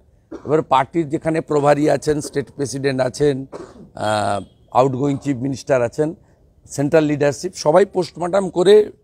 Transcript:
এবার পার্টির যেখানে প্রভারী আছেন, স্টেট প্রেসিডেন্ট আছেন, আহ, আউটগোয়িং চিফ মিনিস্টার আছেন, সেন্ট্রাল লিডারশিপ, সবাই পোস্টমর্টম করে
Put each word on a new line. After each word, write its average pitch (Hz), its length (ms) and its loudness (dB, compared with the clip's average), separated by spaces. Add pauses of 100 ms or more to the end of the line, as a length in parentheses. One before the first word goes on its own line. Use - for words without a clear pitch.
(460)
এবার 151 160 0
পার্টির 135 480 0
যেখানে 156 320 -2
প্রভারী 147 480 0
আছেন, 147 320 0
স্টেট - 300 -8
প্রেসিডেন্ট 131 500 -4
আছেন, 135 440 -2 (500)
আহ, 101 480 -2 (280)
আউটগোয়িং 135 460 2
চিফ 139 200 -4
মিনিস্টার 131 440 -2
আছেন, 151 340 -2 (500)
সেন্ট্রাল 147 380 2
লিডারশিপ, 147 520 -2
সবাই 170 300 4
পোস্টমর্টম 180 640 -4
করে 202 420 4 (120)